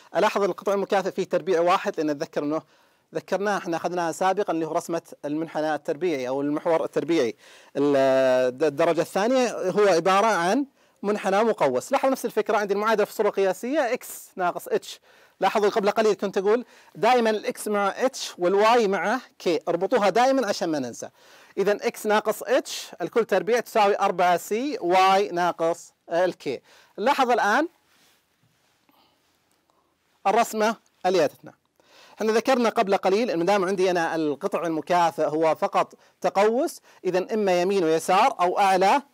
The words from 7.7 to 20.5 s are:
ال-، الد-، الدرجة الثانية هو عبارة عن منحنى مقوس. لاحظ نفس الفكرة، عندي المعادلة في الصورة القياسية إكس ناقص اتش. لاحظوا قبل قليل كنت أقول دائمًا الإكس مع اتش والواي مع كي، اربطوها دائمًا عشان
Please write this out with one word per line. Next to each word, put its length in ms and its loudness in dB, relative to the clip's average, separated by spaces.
ال-، 200 2
الد-، 160 -2
الدرجة 360 0
الثانية 680 0
هو 180 2
عبارة 380 4
عن 400 0
منحنى 420 0
مقوس. 480 0
لاحظ 160 2
نفس 160 -2
الفكرة، 320 0
عندي 180 0
المعادلة 300 2
في 60 -6
الصورة 180 0
القياسية 640 0
إكس 440 -10
ناقص 320 -4
اتش. 320 -6
لاحظوا 300 2
قبل 200 0
قليل 240 2
كنت 240 -4
أقول 260 2
دائمًا 360 2
الإكس 380 -4
مع 280 0
اتش 420 -4
والواي 500 4
مع 320 -2
كي، 300 0
اربطوها 420 2
دائمًا 380 2
عشان 200 -2